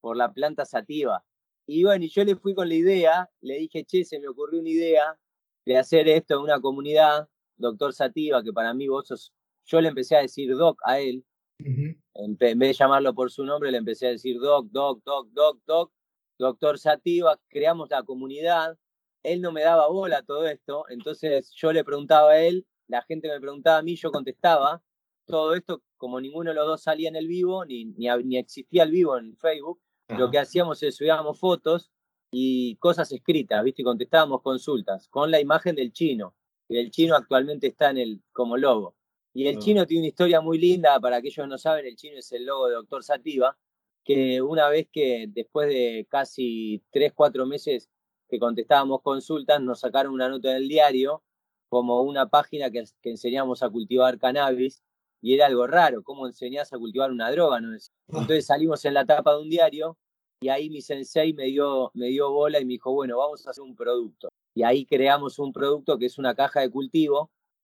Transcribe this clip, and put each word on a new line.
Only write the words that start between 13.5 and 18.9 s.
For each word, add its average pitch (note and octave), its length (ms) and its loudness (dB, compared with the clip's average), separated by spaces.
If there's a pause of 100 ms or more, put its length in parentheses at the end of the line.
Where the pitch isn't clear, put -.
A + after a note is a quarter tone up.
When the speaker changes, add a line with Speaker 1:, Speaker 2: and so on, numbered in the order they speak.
Speaker 1:
le B2+ 60 -2
empecé A2+ 300 -4
a B2 40 0
decir, A#2+ 280 -6
"Doc, C#3 320 2
doc, C3+ 320 -4
doc, C#3 280 -6
doc, C#3+ 360 2
doc, E3 240 0 (480)
doctor C#3 400 0
Sativa", D#3+ 600 0 (100)
creamos D3+ 420 -2
la C#3 120 -2
comunidad. D#3 760 -4 (460)